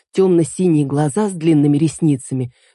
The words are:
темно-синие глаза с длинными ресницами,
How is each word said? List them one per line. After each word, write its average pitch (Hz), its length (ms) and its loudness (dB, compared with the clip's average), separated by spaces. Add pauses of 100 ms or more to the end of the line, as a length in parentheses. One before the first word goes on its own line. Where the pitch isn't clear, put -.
(120)
темно-синие 170 760 0
глаза 147 420 -2
с 190 60 -8
длинными 151 440 2
ресницами, 139 760 -2 (220)